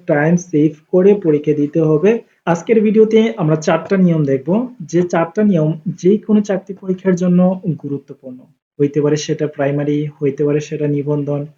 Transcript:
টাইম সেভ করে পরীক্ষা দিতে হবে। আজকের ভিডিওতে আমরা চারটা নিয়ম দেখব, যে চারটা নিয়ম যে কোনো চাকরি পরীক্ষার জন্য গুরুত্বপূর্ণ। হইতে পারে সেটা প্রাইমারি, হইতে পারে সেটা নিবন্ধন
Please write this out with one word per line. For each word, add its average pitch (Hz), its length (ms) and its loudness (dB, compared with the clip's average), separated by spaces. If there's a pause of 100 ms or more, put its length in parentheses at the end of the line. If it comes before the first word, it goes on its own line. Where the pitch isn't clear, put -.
টাইম 156 300 2
সেভ 156 360 0 (200)
করে 190 240 4
পরীক্ষা 156 380 0
দিতে 147 280 -2
হবে। 156 380 2 (260)
আজকের 170 360 0
ভিডিওতে 220 560 4
আমরা 156 180 0
চারটা 165 420 -2
নিয়ম 170 260 2
দেখব, 151 440 -2 (140)
যে 165 200 -2
চারটা 175 420 -2
নিয়ম 160 440 0
যে 185 300 0
কোনো 214 240 0
চাকরি 196 320 -4
পরীক্ষার 185 420 -4
জন্য 180 520 2
গুরুত্বপূর্ণ। 139 720 -8 (440)
হইতে 147 200 0
পারে 147 160 2
সেটা 151 300 -4
প্রাইমারি, 147 600 -2
হইতে 147 380 -4
পারে 147 140 0
সেটা 147 280 -6
নিবন্ধন 143 580 -4 (120)